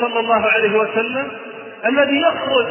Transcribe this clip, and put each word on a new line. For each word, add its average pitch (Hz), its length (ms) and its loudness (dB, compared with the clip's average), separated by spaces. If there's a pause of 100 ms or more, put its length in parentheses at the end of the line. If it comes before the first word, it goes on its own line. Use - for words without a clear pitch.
صلى 233 180 0
الله 226 320 2
عليه 214 280 2
وسلم 247 520 -2 (540)
الذي 277 360 2
يخرج 494 500 0